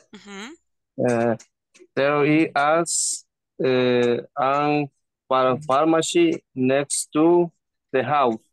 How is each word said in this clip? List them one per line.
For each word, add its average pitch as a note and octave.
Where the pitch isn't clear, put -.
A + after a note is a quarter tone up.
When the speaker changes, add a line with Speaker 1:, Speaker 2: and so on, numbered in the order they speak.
Speaker 1:
Ujú. G3+
Speaker 2:
eh, A#2
there C#3+
he D#3+
as, D#3+
eh, B2
and D3
ph-, C3
pharmacy D#3+
next C3+
to E3
the C3
house. B2+